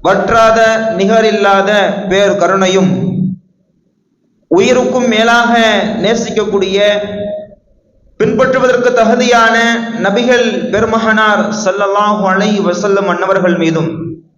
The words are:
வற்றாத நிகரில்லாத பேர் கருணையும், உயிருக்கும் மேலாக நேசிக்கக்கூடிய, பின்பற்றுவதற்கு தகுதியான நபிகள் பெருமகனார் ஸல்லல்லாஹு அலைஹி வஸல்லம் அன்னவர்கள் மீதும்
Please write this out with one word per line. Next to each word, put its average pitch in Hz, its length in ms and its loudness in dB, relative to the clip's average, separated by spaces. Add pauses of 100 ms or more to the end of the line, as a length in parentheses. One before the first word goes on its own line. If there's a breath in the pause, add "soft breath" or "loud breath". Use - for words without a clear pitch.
வற்றாத 220 560 2 (400)
நிகரில்லாத 202 720 2 (380)
பேர் 190 280 2
கருணையும், 185 560 0 (1600)
உயிருக்கும் 247 580 0
மேலாக 233 440 2 (500)
நேசிக்கக்கூடிய, 196 760 -2 (1400)
பின்பற்றுவதற்கு 247 720 2
தகுதியான 233 640 2 (460)
நபிகள் 226 680 0
பெருமகனார் 220 840 0 (100)
ஸல்லல்லாஹு 202 680 0
அலைஹி 202 320 0
வஸல்லம் 196 420 0
அன்னவர்கள் 180 500 0
மீதும் 165 640 -4 (200)